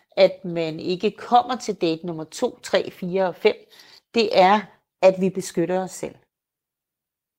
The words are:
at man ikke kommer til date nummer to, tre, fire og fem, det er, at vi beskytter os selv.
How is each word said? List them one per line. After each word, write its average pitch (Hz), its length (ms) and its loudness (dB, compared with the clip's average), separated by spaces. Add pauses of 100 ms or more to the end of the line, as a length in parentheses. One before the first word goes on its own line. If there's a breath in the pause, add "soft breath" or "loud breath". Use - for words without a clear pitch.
(200 soft breath)
at 185 240 4
man 165 360 -6
ikke 185 300 -2
kommer 247 460 0
til 220 180 -8
date 165 320 -2
nummer 160 180 -8
to, - 380 -6
tre, - 280 -2
fire 185 380 -4
og 165 60 -6
fem, - 220 0 (580 soft breath)
det 226 140 2 (100)
er, 196 220 6 (420)
at 185 180 6
vi 190 100 0
beskytter 185 500 -4
os 185 100 -8
selv. - 240 -12 (1200)